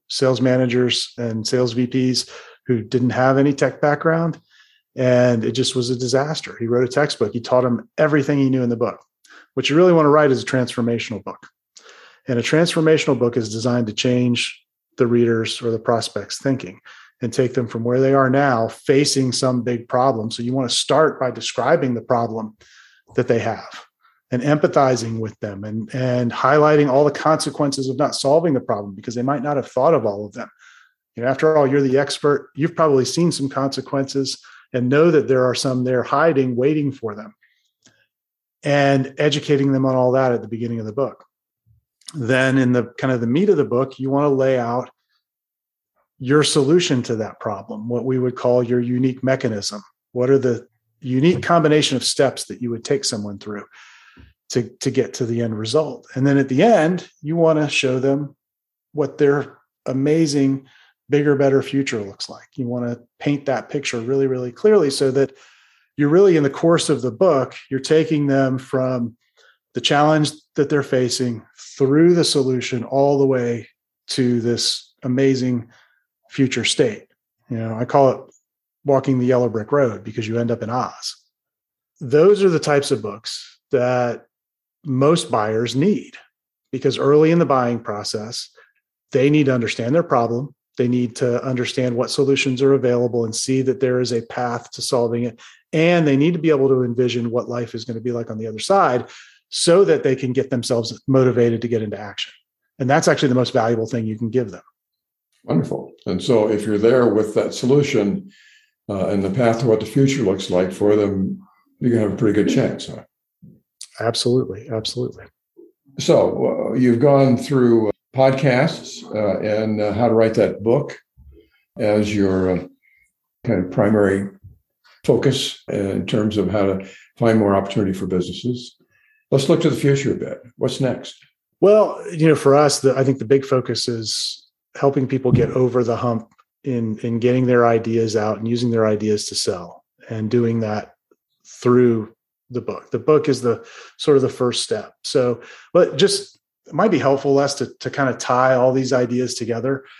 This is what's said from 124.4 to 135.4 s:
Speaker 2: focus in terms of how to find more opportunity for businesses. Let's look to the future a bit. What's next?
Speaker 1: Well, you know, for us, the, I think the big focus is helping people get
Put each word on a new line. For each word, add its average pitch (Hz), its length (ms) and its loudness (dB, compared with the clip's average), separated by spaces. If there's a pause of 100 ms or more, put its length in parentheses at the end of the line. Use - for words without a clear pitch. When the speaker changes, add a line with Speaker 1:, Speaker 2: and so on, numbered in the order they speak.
Speaker 2:
focus - 640 0
in 98 380 -4
terms 107 300 -2
of 92 140 0
how 101 160 0
to 95 220 -4 (280)
find 113 220 2
more 101 160 2
opportunity 98 380 -2
for 95 140 -6
businesses. 92 720 -6 (540)
Let's 135 180 2
look 165 140 2
to 160 80 2
the - 60 -2
future 139 360 0
a - 40 -4
bit. - 260 -10 (140)
What's - 240 -4
next? 123 360 -6 (440)
Speaker 1:
Well, 196 400 4 (120)
you 160 140 2
know, 156 80 6
for 135 200 4
us, 147 260 2
the, 131 160 2
I 131 80 2
think 135 140 2
the 117 60 -8
big 135 200 2
focus 123 440 -2
is - 600 -8 (280)
helping 139 300 0
people 127 260 0
get 117 180 2